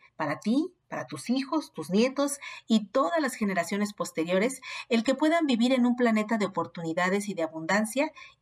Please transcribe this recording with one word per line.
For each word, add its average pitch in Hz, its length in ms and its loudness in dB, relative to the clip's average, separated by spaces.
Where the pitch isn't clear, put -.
para 151 240 -4
ti, 285 340 0
para - 200 -8
tus - 240 -8
hijos, 269 420 -2
tus 151 160 -10
nietos 262 520 2
y 220 200 4
todas 320 360 2
las 254 140 -2
generaciones 202 560 -2
posteriores, 185 680 -2
el 226 160 2
que 269 100 4
puedan 311 320 2
vivir 247 260 4
en 247 140 4
un 240 80 4
planeta 226 420 2
de 202 100 0
oportunidades 180 840 -2
y 185 60 -4
de 165 100 -2
abundancia 202 680 -2